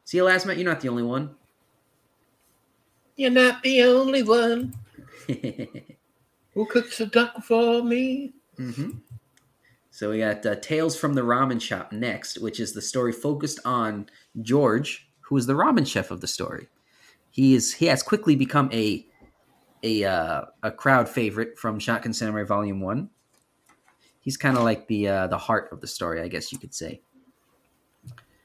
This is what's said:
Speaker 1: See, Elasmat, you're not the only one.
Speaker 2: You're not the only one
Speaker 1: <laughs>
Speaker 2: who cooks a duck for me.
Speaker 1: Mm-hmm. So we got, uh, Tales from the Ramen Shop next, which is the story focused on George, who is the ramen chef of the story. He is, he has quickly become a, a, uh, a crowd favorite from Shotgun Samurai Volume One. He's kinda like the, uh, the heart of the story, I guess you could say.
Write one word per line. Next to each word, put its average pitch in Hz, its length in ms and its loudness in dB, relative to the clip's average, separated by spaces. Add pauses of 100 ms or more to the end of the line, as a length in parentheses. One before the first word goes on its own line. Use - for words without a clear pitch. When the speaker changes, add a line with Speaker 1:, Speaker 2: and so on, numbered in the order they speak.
Speaker 1:
See, 170 140 -2
Elasmat, 185 380 2
you're 180 120 -2
not 151 140 -2
the 131 80 -2
only 120 120 -2
one. 135 320 -4 (1800)
Speaker 2:
You're 269 140 2
not 254 320 6
the 262 220 6
only 262 380 6
one 233 520 2 (520)
Speaker 1:
<laughs> - 0 - (1300)
Speaker 2:
who 214 140 -2
cooks 233 340 -2
a 220 60 -4
duck 233 360 0
for 233 400 2
me. 254 520 -2 (240)
Speaker 1:
Mm-hmm. 127 400 -8 (920)
So 104 200 -6
we 110 80 -2
got, 107 260 -2
uh, 104 120 -2
Tales 160 400 -2
from 143 180 -2
the 131 80 0
Ramen 120 380 2
Shop 92 300 -6
next, 110 480 -6
which 110 220 -6
is 107 140 -6
the 104 80 -12
story 123 300 -2
focused 143 520 -4
on 110 460 -4 (320)
George, 127 640 2 (120)
who - 160 -2
is 120 100 2
the 135 80 2
ramen 190 320 4
chef - 240 -2
of 90 100 -10
the - 80 -10
story. - 400 -8 (640)
He 135 240 6
is, 117 200 2
he 165 120 2
has 160 160 4
quickly 165 340 2
become 135 360 2
a, 107 340 0 (760)
a, 110 220 0
uh, 85 400 -2 (180)
a 110 80 -4
crowd 127 380 2
favorite 113 500 -4
from 110 200 -4
Shotgun 113 340 -4
Samurai 107 320 -4
Volume 101 360 -2
One. 113 300 -4 (1080)
He's 139 160 -8
kinda 131 240 2
like 113 280 2
the, 104 200 0
uh, 95 200 0
the 90 100 -2
heart - 340 -2
of 85 80 -14
the - 60 -14
story, 85 340 -6
I 85 80 -8
guess 85 240 -10
you 90 60 -12
could - 160 -18
say. - 260 -12 (1400)